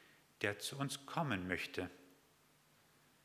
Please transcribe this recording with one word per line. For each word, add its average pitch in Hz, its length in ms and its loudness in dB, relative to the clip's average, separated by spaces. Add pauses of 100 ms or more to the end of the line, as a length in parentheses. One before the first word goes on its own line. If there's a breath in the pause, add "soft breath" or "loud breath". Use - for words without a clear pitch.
(420 loud breath)
der 104 180 2
zu - 180 -4
uns 143 280 -2
kommen 107 420 2
möchte. 90 420 0 (1400 soft breath)